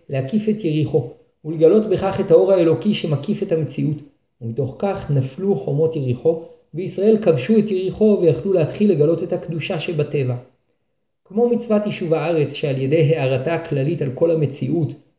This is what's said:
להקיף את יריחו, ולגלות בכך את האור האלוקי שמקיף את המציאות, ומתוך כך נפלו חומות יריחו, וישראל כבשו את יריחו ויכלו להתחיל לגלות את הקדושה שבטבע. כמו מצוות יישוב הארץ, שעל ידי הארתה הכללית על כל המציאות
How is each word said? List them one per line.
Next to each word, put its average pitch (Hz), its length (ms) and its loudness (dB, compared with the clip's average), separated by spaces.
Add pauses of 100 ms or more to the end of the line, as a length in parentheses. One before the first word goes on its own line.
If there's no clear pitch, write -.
להקיף 139 400 -2
את 208 160 -2
יריחו, 151 460 0 (340)
ולגלות 165 420 4
בכך 190 340 -2
את 185 100 0
האור 185 220 6
האלוקי 170 420 2
שמקיף 175 480 -2
את 175 100 -4
המציאות, 151 440 -2 (440)
ומתוך 120 380 -6
כך 190 320 -4
נפלו 151 460 0
חומות 156 400 -2
יריחו, 143 460 -2 (320)
וישראל 190 480 2
כבשו 180 360 2
את 214 120 2
יריחו 190 520 2
ויכלו 170 300 2
להתחיל 185 400 2
לגלות 147 300 2
את 175 100 -6
הקדושה 170 480 -6
שבטבע. 143 560 -2 (920)
כמו 233 200 0
מצוות 214 380 0
יישוב 170 280 -4
הארץ, 156 380 0
שעל 135 300 -4
ידי 151 340 2
הארתה 135 380 -2
הכללית 160 480 -4
על - 120 -6
כל 165 160 0
המציאות 151 580 -2 (300)